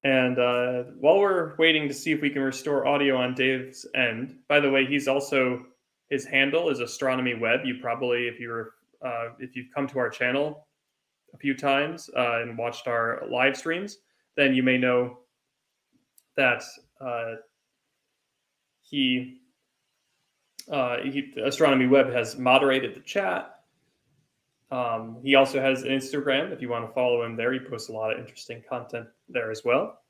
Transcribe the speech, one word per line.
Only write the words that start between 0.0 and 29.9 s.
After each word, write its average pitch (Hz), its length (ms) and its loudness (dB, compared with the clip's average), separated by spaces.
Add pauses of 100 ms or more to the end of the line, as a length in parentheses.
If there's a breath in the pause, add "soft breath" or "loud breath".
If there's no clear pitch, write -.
And, 127 360 2
uh, 123 440 0 (160)
while 156 200 6
we're 180 380 0
waiting 156 300 4
to 139 60 -2
see - 180 -4
if 151 100 0
we 143 100 0
can 143 100 -2
restore 135 460 0
audio 143 280 2
on 127 200 0
Dave's 131 580 -2
end, 123 420 -2 (120)
by 147 120 4
the 143 100 2
way, 135 160 4
he's 139 220 -2
also, 135 580 0 (440)
his 131 160 -4
handle 147 440 2
is 127 100 -2
Astronomy 127 560 -2
Web. 117 280 0
You 123 180 -4
probably, 120 460 -2
if 117 120 -10
you 120 100 -10
were, 113 240 -10 (320)
uh, 117 240 -6 (100)
if 127 160 -14
you've 127 180 -14
come 139 140 -4
to 135 120 -6
our 120 100 0
channel 139 580 -2 (680)
a - 40 -20
few 139 180 -4
times, 147 640 -2
uh, 120 240 0
and 117 160 -8
watched 117 300 -6
our 117 420 -2
live 131 260 2
streams, 175 440 -8 (360)
then 135 200 4
you 131 80 2
may 127 140 4
know 123 420 2 (1160)
that, 123 280 2 (360)
uh, 117 360 -6 (1500)
he, 127 560 -2 (1300)
uh, 127 320 -2
he, 139 300 -6 (100)
Astronomy 139 420 4
Web 135 260 6
has 117 260 -4
moderated 131 580 4
the - 60 -20
chat. - 580 -4 (1120)
Um, 113 500 -6
he 139 140 4
also 135 240 6
has 131 240 0
an 131 60 -4
Instagram. 135 640 -2
If 131 80 -12
you 123 80 -8
wanna 117 180 -4
follow 123 360 2
him 113 120 -6
there, 117 160 0
he 131 80 -4
posts 127 300 -12
a - 20 -12
lot 110 220 -4
of - 60 -6
interesting 117 500 -16
content 120 380 -10 (200)
there 113 240 -4
as 110 140 -8
well. 143 340 0 (100)